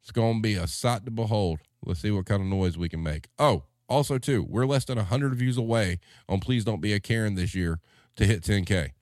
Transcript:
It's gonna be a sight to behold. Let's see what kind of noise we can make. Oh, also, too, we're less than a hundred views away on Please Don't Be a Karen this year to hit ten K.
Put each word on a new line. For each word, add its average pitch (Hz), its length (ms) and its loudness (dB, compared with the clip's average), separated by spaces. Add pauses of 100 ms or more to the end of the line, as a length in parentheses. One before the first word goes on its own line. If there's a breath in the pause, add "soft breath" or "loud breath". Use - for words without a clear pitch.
It's - 80 -20
gonna 117 300 2
be 107 140 2
a 87 120 -2
sight 120 380 -2
to 123 60 -10
behold. 107 500 0 (240)
Let's 90 160 -4
see 107 100 -2
what 95 160 0
kind 101 160 0
of 95 60 -4
noise 95 280 0
we 85 120 -4
can 80 140 -6
make. 76 260 -4 (100)
Oh, 120 260 2 (240)
also, 139 300 2
too, 123 300 0
we're 120 180 0
less 135 180 2
than 123 140 -4
a 104 60 0
hundred 131 320 0
views 123 200 0
away 113 440 0 (280 loud breath)
on 95 120 0
Please 120 240 0
Don't 104 160 0
Be 104 120 0
a 101 80 2
Karen 110 340 0
this 90 200 -2
year 85 240 0 (380 soft breath)
to 104 100 4
hit 98 160 2
ten 101 220 2
K. 85 380 0